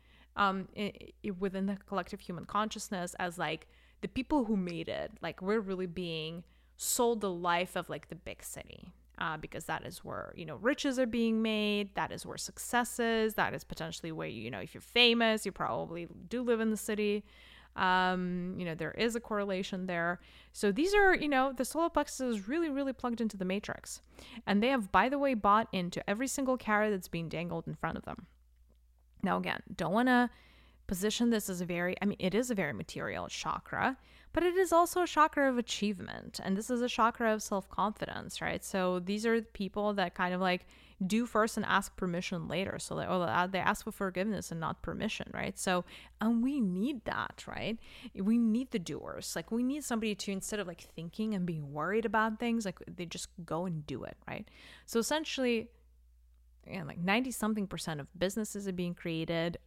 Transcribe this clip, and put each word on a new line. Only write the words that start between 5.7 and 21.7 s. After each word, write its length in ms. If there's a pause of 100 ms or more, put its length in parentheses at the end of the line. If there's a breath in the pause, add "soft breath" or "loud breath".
being 580 (320 soft breath)
sold 440
the 100
life 460
of, 140
like, 180
the 60
big 300
city, 480 (260)
uh, 180
because 280
that 200
is 200
where, 320
you 100
know, 100
riches 420
are 80
being 360
made. 540
That 160
is 120
where 140
success 640
is. 340
That 180
is 120
potentially 480
where, 160
you 220
know, 100
if 120
you're 80
famous, 640
you 80
probably 540 (220)
do 140
live 180
in 100
the 60
city. 480 (500 loud breath)
Um, 840
you 60
know, 120
there 160
is 240
a 40
correlation 680
there. 340 (320 loud breath)
So 180
these 240
are, 220
you 120
know, 240
the 120
solar 260